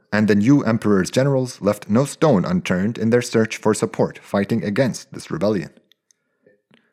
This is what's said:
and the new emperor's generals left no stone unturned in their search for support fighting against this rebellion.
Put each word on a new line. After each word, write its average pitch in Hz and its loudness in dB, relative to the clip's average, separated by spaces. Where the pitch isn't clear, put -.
and 104 2
the 104 4
new 123 4
emperor's 107 0
generals 131 -2
left 101 -2
no 120 2
stone 139 2
unturned 92 -2
in 113 0
their 120 4
search 113 0
for 107 0
support - -2
fighting 101 -2
against 104 -4
this - -16
rebellion. 87 -2